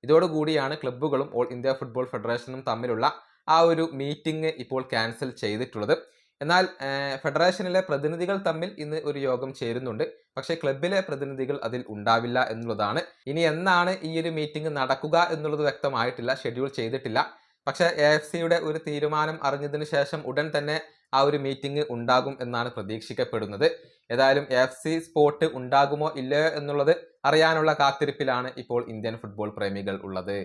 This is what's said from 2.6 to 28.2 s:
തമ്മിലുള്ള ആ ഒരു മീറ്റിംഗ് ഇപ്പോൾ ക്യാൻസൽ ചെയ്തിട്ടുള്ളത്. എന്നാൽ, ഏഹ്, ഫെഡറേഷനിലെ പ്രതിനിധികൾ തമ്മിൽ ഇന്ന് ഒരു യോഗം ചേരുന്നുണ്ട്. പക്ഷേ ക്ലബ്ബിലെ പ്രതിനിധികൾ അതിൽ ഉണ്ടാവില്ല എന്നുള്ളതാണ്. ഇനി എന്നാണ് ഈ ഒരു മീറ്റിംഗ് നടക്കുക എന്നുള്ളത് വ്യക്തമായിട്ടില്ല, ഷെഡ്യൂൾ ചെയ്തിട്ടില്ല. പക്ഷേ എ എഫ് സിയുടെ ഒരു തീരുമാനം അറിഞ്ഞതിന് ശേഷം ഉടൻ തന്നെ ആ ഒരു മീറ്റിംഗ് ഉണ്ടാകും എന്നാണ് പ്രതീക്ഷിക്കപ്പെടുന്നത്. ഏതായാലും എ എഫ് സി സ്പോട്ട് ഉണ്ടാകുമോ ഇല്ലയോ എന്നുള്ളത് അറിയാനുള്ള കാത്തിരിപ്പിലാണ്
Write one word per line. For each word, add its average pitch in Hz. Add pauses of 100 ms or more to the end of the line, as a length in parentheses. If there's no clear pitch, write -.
തമ്മിലുള്ള 117 (500)
ആ 165 (120)
ഒരു 165 (160)
മീറ്റിംഗ് 156 (120)
ഇപ്പോൾ 131 (120)
ക്യാൻസൽ 117 (140)
ചെയ്തിട്ടുള്ളത്. 107 (480)
എന്നാൽ, 180 (200)
ഏഹ്, 139
ഫെഡറേഷനിലെ 180
പ്രതിനിധികൾ 170
തമ്മിൽ 165 (140)
ഇന്ന് 151 (100)
ഒരു 139
യോഗം 127 (100)
ചേരുന്നുണ്ട്. 120 (340)
പക്ഷേ 165
ക്ലബ്ബിലെ 143
പ്രതിനിധികൾ 135 (100)
അതിൽ 123 (140)
ഉണ്ടാവില്ല 117 (140)
എന്നുള്ളതാണ്. 113 (300)
ഇനി 160 (100)
എന്നാണ് 180 (160)
ഈ 160 (100)
ഒരു 165
മീറ്റിംഗ് 151
നടക്കുക 135 (180)
എന്നുള്ളത് 151
വ്യക്തമായിട്ടില്ല, 127 (100)
ഷെഡ്യൂൾ 123 (100)
ചെയ്തിട്ടില്ല. 117 (480)
പക്ഷേ 170 (180)
എ -
എഫ് 151
സിയുടെ 170 (100)
ഒരു 156
തീരുമാനം 151 (100)
അറിഞ്ഞതിന് 143
ശേഷം 147
ഉടൻ 147
തന്നെ 147 (400)
ആ -
ഒരു 147
മീറ്റിംഗ് 139 (120)
ഉണ്ടാകും 127 (100)
എന്നാണ് 120
പ്രതീക്ഷിക്കപ്പെടുന്നത്. 107 (460)
ഏതായാലും 135 (100)
എ -
എഫ് 131
സി 156 (120)
സ്പോട്ട് 147 (140)
ഉണ്ടാകുമോ 143 (120)
ഇല്ലയോ 143 (120)
എന്നുള്ളത് 143 (360)
അറിയാനുള്ള 156 (100)
കാത്തിരിപ്പിലാണ് 135 (120)